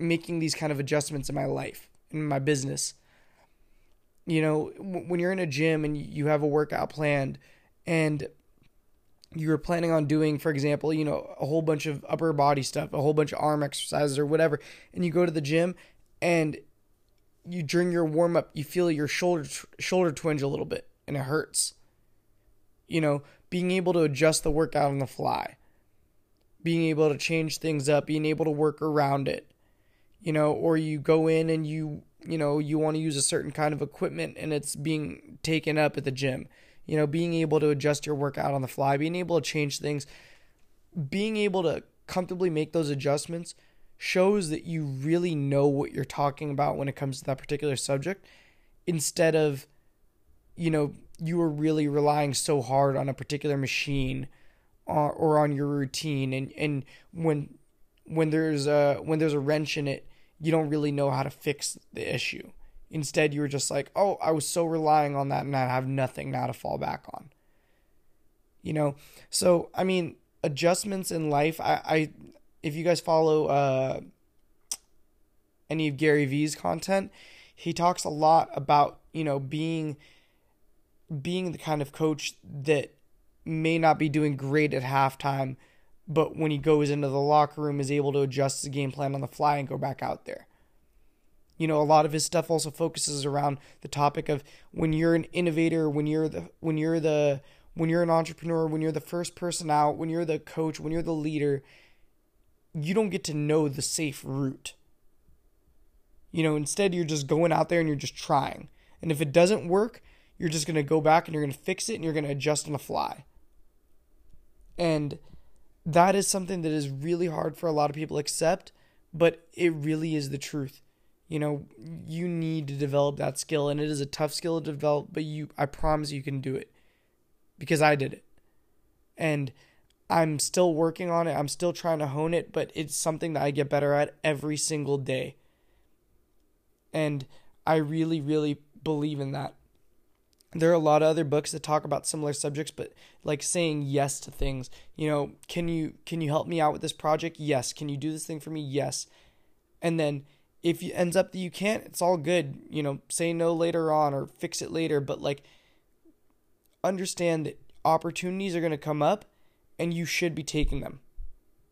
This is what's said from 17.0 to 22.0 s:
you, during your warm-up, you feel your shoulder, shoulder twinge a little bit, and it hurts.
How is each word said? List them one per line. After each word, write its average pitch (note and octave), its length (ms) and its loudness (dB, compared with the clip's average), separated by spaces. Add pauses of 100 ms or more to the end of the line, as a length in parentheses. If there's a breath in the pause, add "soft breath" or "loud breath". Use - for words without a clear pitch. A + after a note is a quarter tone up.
you, F3 140 -4
during F3 280 2
your E3+ 140 2
warm-up, D#3+ 480 2
you D3+ 100 -6
feel F3 280 0
your D3 180 0
shoulder, F3 400 0 (300)
shoulder F3+ 340 2
twinge D#3 300 -2
a C#3 60 0
little D3+ 180 -4
bit, - 200 -6 (220)
and C#3+ 80 -4
it C#3 40 -2
hurts. - 540 -2 (1120)